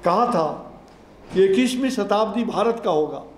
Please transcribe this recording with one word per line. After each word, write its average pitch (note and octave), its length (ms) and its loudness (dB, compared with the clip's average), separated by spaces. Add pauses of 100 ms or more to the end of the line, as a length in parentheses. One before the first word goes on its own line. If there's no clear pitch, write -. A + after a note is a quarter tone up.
कहा G3 220 2
था D#3 480 -4 (600)
कि F#3 100 6
इक्कीसवीं B3 460 2
शताब्दी G#3+ 540 0
भारत A3+ 400 -2
का F#3+ 60 0
होगा। D3 340 -2 (140)